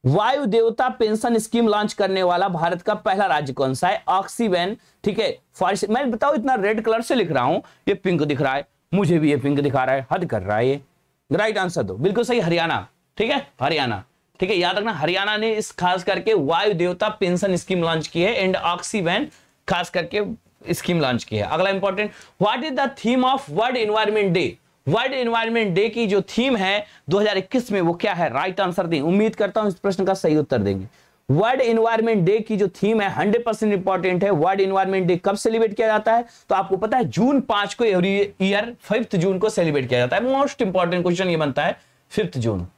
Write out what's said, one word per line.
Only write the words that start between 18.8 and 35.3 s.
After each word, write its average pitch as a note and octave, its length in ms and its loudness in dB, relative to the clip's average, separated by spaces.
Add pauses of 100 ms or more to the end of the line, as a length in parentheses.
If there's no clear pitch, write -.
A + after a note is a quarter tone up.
खास F3 220 -2
करके F3 320 -2 (520)
स्कीम F3 260 0
लॉन्च B2+ 240 0
की G#2+ 120 -6
है। G#2 80 0
अगला E3+ 260 0
इंपॉर्टेंट, G3 400 -2 (320)
what A#3 220 0
is D#4 80 -4
the C4+ 160 0 (100)
theme B3+ 280 2
of C4+ 260 0
World A#3+ 280 0
Environment G#3 540 2
Day? D#3 140 0 (380)
वर्ल्ड A#3+ 280 0
एनवायरनमेंट A3+ 600 0
डे G#3 140 2
की A3+ 180 -2
जो G3 220 2
थीम B3 280 0
है G3 300 -2 (220)
दो F#3 100 2
हज़ार G#3 200 2
इक्कीस A#3+ 340 -2
में, G3 80 0
वो E3+ 140 2
क्या G3+ 200 -2
है? E3+ 180 0
राइट F3 280 -2
आंसर F3+ 260 -2
दें, E3 140 0
उम्मीद G3+ 360 2
करता G#3 240 0
हूं G#3 80 0
इस F3+ 80 -4
प्रश्न G3 280 -2
का F#3+ 100 0
सही D#3+ 220 0
उत्तर C#3 220 0
देंगे। G2 280 -2 (420)
वर्ल्ड A3 320 2
एनवायरनमेंट A3+ 640 2
डे G#3 160 4
की G#3+ 160 -4
जो G3 160 2
थीम G#3+ 280 2
है, G3 100 0
हंड्रेड G#3+ 340 0
परसेंट G#3+ 280 0
इंपॉर्टेंट F#3 520 0
है। G3+ 60 2
वर्ल्ड F#3 300 2
एनवायरनमेंट F#3+ 460 2
डे F3 180 2
कब G3+ 120 0